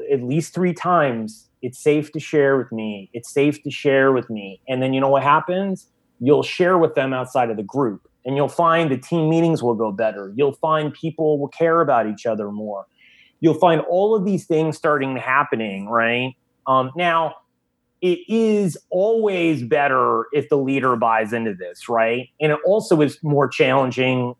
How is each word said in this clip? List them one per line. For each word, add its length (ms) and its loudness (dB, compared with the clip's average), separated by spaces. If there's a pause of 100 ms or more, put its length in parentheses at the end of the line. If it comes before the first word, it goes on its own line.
(120)
at 120 0
least 300 -2
three 200 0
times, 760 -2 (120)
"It's 200 -8
safe 320 2
to 60 -6
share 380 2
with 140 -4
me. 420 -8
It's 180 -14
safe 320 0
to 80 -8
share 420 2
with 160 -2
me." 400 -12
And 120 -2
then 120 -2
you 80 0
know 80 2
what 140 2
happens? 640 0 (320)
You'll 240 4
share 340 2
with 180 2
them 180 0
outside 360 -2
of 80 -6
the 60 -6
group. 440 -4 (180)
And 100 -4
you'll 120 2
find 420 2
the 80 -2
team 320 -2
meetings 320 2
will 140 0
go 160 -2
better. 440 -4
You'll 180 0
find 400 -2
people 460 -2
will 100 -6
care 320 2
about 260 2
each 180 -8
other 260 -4
more. 360 -10 (520)
You'll 140 2
find 280 4
all 340 0
of 100 0
these 220 -4
things 300 -2
starting 400 -2
happening, 720 -2
right? 440 0 (320)
Um, 300 0
now, 400 -2 (640)
it 260 0
is 500 0 (120)
always 720 0
better 720 2
if 180 -2
the 80 2
leader 380 0
buys 380 0
into 200 -2
this, 340 -14
right? 420 0 (120)
And 120 2
it 120 -2
also 360 2
is 200 0
more 260 2
challenging 920 0